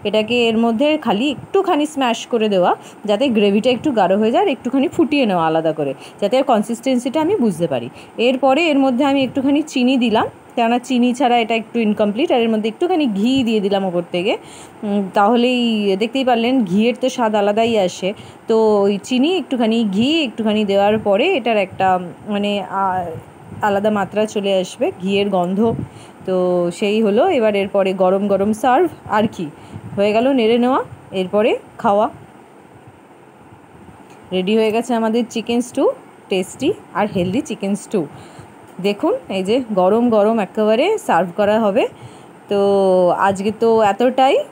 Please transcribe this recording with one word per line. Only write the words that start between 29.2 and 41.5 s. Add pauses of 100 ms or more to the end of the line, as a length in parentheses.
কি, (500)
হয়ে
গেল
নেড়ে
নেওয়া, (280)
এরপরে (220)
খাওয়া। (2250)
রেডি
হয়ে
গেছে
আমাদের
চিকেন
স্টু, (380)
টেস্টি (200)
আর
হেলদি
চিকেন
স্টু। (760)
দেখুন, (160)
এই
যে (100)
গরম
গরম
একেবারে
সার্ভ
করা